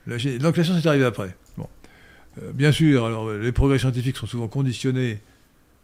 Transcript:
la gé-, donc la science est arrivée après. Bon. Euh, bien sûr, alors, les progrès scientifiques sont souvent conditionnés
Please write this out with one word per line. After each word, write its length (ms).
la 100
gé-, 200
donc 180
la 80
science 200
est 40
arrivée 160
après. 320
Bon. 120
Euh, 100
bien 200
sûr, 320
alors, 280
les 200
progrès 260
scientifiques 380
sont 100
souvent 220
conditionnés 720